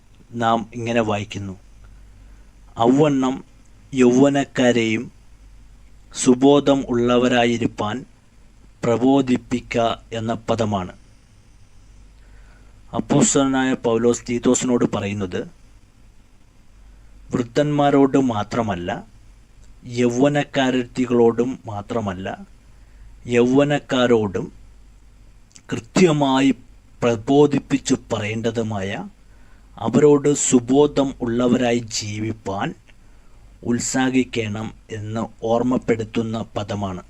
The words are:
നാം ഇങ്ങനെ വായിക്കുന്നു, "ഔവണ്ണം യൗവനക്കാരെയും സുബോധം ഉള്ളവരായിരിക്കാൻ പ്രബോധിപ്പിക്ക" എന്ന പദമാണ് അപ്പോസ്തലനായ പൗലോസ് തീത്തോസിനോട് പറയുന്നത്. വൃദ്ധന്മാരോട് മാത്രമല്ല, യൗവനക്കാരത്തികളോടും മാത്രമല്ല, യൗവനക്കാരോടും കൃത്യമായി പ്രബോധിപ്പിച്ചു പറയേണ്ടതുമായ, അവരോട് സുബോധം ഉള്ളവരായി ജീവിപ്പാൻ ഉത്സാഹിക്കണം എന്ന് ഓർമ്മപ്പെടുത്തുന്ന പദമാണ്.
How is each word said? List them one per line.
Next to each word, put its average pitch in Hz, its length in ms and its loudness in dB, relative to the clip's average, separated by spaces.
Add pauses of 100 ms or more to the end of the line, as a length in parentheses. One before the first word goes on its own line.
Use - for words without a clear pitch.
(360)
നാം 117 260 0 (140)
ഇങ്ങനെ 117 260 -2
വായിക്കുന്നു, 104 540 -6 (1200)
"ഔവണ്ണം 131 580 2 (580)
യൗവനക്കാരെയും 127 1080 2 (1080)
സുബോധം 139 760 4
ഉള്ളവരായിരിക്കാൻ 120 1080 0 (840)
പ്രബോധിപ്പിക്ക" 123 920 0 (380)
എന്ന 113 180 -6 (120)
പദമാണ് 107 520 -2 (2000)
അപ്പോസ്തലനായ 135 760 0 (140)
പൗലോസ് 117 420 0
തീത്തോസിനോട് 123 600 0
പറയുന്നത്. 101 520 -6 (1900)
വൃദ്ധന്മാരോട് 143 960 2
മാത്രമല്ല, 104 680 -4 (1000)
യൗവനക്കാരത്തികളോടും 123 1600 0 (160)
മാത്രമല്ല, 101 640 -8 (1000)
യൗവനക്കാരോടും 123 1200 2 (1200)
കൃത്യമായി 139 840 2 (500)
പ്രബോധിപ്പിച്ചു 135 1000 2
പറയേണ്ടതുമായ, 107 880 -4 (840)
അവരോട് 143 520 4 (100)
സുബോധം 139 680 2 (120)
ഉള്ളവരായി 120 600 0 (100)
ജീവിപ്പാൻ 107 760 -8 (960)
ഉത്സാഹിക്കണം 120 1080 -4 (220)
എന്ന് 110 320 -8 (200)
ഓർമ്മപ്പെടുത്തുന്ന 113 1080 -2
പദമാണ്. 101 580 -8